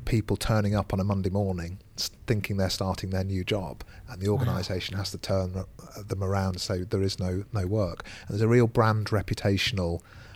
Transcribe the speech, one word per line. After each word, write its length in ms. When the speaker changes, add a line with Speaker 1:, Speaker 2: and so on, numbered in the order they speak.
Speaker 1:
people 320
turning 380
up 180
on 80
a 40
Monday 260
morning 480
s-, 140
thinking 320
they're 100
starting 400
their 160
new 180
job, 420
and 100
the 80
Speaker 2:
Wow. 100
Speaker 1:
organisation 600
has 140
to 60
turn 380
r-, 460
them 200
around 320
and 60
say 220
there 200
is 160
no, 260
no 120
work. 380
And 80
there's 80
a 60
real 180
brand 400
reputational 960